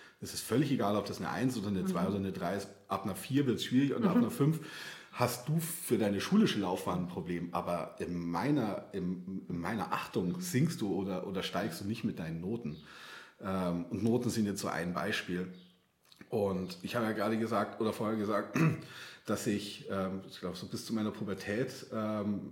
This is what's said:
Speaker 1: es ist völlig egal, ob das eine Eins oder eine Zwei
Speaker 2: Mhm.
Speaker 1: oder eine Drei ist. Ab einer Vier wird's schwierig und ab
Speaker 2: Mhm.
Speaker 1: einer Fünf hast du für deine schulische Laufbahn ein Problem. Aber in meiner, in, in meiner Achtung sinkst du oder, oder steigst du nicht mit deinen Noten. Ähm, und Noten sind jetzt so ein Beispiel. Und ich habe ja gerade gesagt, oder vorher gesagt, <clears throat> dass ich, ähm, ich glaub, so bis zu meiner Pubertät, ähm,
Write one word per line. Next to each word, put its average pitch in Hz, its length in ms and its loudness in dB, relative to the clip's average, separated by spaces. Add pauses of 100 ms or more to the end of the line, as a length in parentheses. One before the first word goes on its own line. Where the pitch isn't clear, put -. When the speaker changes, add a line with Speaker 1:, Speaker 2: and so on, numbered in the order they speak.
(200)
Speaker 1:
es - 140 -8
ist - 80 -6
völlig 131 300 2
egal, 107 260 4
ob 101 80 2
das - 140 -6
eine 71 100 -2
Eins 113 280 0
oder 101 120 -2
eine 95 160 2
Zwei 185 160 2
Speaker 2:
Mhm. - 60 2
Speaker 1:
oder 101 100 2
eine 95 160 0
Drei 92 240 0
ist. 98 100 -6 (220)
Ab 98 160 -2
einer 95 100 0
Vier 131 320 2
wird's 107 160 4
schwierig 135 320 4
und - 100 0
ab 185 100 6
Speaker 2:
Mhm. 240 80 6
Speaker 1:
einer 110 80 2
Fünf 156 280 4 (520)
hast - 360 0
du 156 140 2
für - 360 0
deine 101 220 4
schulische 190 400 6
Laufbahn 90 440 0
ein 87 40 -4
Problem. 87 460 -4
Aber 87 460 -2
in 87 140 -4 (160)
meiner, 110 640 0
in, 92 560 -4
in 90 140 -4
meiner 98 320 -2
Achtung 90 480 0
sinkst - 400 2
du 101 120 0
oder, 92 320 -2
oder 95 160 -2
steigst 87 380 -2
du 98 60 -6
nicht 110 180 -4
mit 107 160 -2
deinen 82 220 -4
Noten. 92 340 -4 (680)
Ähm, 90 480 0
und 98 140 -2
Noten 117 260 4
sind 110 160 2
jetzt 98 140 0
so 95 80 -4
ein 87 260 -2
Beispiel. 90 540 -2 (840)
Und 95 520 0
ich 104 160 -4
habe 117 80 2
ja 110 80 0
gerade 107 240 0
gesagt, 110 420 0
oder 110 140 2
vorher 110 240 0
gesagt, 104 400 0 (340)
<clears throat> - 340 -16
dass 107 220 0
ich, 104 420 -2
ähm, 95 300 0 (100)
ich - 120 -16
glaub, 87 160 -4
so - 100 -8
bis - 180 -6
zu 113 80 -4
meiner 107 180 2
Pubertät, 104 840 -4
ähm, 107 580 0